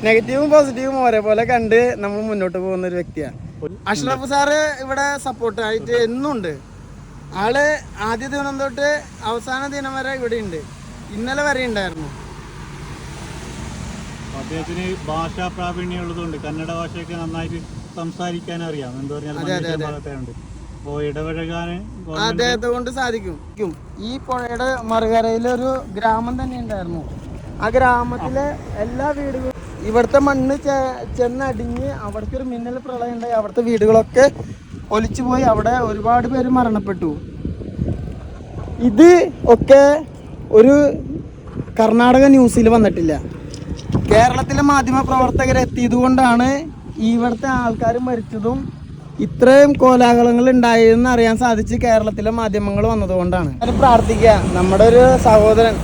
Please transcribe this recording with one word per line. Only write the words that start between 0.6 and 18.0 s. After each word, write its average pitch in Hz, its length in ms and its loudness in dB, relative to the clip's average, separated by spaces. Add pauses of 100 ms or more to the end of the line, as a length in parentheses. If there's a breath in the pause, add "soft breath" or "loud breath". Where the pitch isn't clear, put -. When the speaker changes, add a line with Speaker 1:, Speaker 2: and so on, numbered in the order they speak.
Speaker 1:
ഒരേപോലെ 214 340 2 (100)
കണ്ട് 226 280 4 (220)
നമ്മൾ 202 160 -6 (120)
മുന്നോട്ട് 185 340 -4
പോകുന്ന 185 260 -4
ഒരു 175 100 -6
വ്യക്തിയാണ്. 151 360 -10 (540)
അഷ്റഫ് 262 400 -4
സാറ് 285 280 2 (260)
ഇവിടെ 269 200 -4 (220)
സപ്പോർട്ടായിട്ട് 226 680 -4 (120)
എന്നുണ്ട്. 240 440 -4 (920)
ആള് 262 200 0 (440)
ആദ്യ 226 240 -6
ദിനം 277 300 -6
തൊട്ട് 277 260 -2 (400)
അവസാന 240 340 -6 (120)
ദിനം 269 240 -8
വരെ 262 200 -6
ഇവിടെ 240 260 -4
ഉണ്ട്, 165 160 -8 (560)
ഇന്നലെ 254 320 -6
വരെ 262 200 -2
ഉണ്ടായിരുന്നു. 180 400 -6 (2250)
Speaker 2:
അദ്ദേഹത്തിന് 160 440 -8 (260)
ഭാഷാ 165 360 -6 (100)
പ്രാവീണ്യം 180 480 -8
ഉള്ളതുകൊണ്ട് 170 320 -8 (100)
കന്നഡ 156 240 -8 (100)
ഭാഷയൊക്കെ 170 420 -10
നന്നായിട്ട് 165 380 -8 (400)